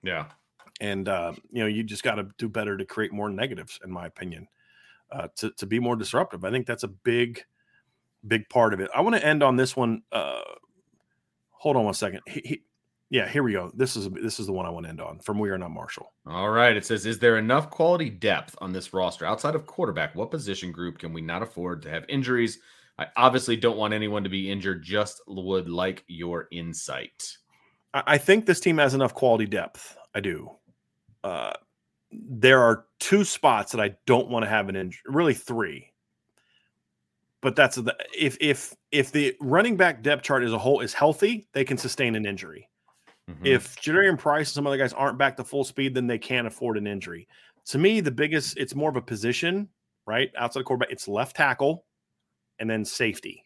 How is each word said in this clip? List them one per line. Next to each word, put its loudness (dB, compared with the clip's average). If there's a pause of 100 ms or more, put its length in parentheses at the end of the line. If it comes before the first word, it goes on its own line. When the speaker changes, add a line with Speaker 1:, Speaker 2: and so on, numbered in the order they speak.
Speaker 1:
Yeah. -4 (540)
Speaker 2:
And, -4
uh, -2 (180)
you -4
know, 2
you -2
just -10
gotta -2 (100)
do -4
better -4
to -6
create -6
more -4
negatives, -8
in -14
my -10
opinion, -14 (640)
uh, -10
to, -6
to -8
be 0
more 0
disruptive. -2
I -4
think -2
that's -6
a -8
big, -2 (880)
big 0
part 4
of -4
it. -4
I 0
wanna 2
end 2
on 6
this 2
one. 0 (100)
Uh, -4 (1080)
hold 0
on 4
one 0
second. -4
He, -10
he, -8 (480)
yeah, 0
here 0
we 0
go. -4
This 0
is, -6 (140)
this -6
is -6
the -6
one -4
I -6
wanna -10
end -14
on -12
from -6
We -2
Are -4
Not -8
Marshall. -14 (140)
Speaker 1:
All -4
right. 6
It -2
says, -2
"Is -4
there 6
enough 2
quality 2
depth -2
on -8
this -10
roster -2
outside -2
of -6
quarterback? -4
What -6
position -8
group -8
can -12
we -10
not -6
afford -8
to -14
have -8
injuries? 0 (400)
I -6 (100)
obviously 4
don't 2
want -2
anyone -2
to -4
be -4
injured. -4
Just -2
would -4
like -4
your -8
insight." -12 (560)
Speaker 2:
I, -2
I 6
think 6
this 4
team 4
has 6
enough 2
quality 4
depth. -6 (180)
I -2
do. -6 (720)
Uh, -6 (600)
there 6
are 6 (120)
two 4
spots 2
that -2
I 0 (120)
don't 6
wanna 0
have 0
an -4
injury. -8
Really 2
three. -6 (1500)
But 0
that's 6
the, -2 (220)
if, 0
if, 0 (180)
if 2
the 0
running 4
back 2
depth 2
chart 2
as 0
a 0
whole 4
is -4
healthy, 2
they 0
can -2
sustain -2
an -2
injury. -10 (600)
Speaker 1:
Mm-hmm. -8
Speaker 2:
If 2
Jadarian 4
Price 0
and -8
some -2
other 0
guys 0
aren't -2
back 4
to -8
full -2
speed, -2
then 0
they 0
can't -2
afford -4
an -4
injury. -8 (400)
To -2
me, 4
the 0
biggest, -2
it's -6
more 0
of -4
a -2
position, -2 (380)
right? 0
Outside -4
of -6
quarterback, 0
it's -12
left -2
tackle 2 (760)
and -2
then 0
safety. -4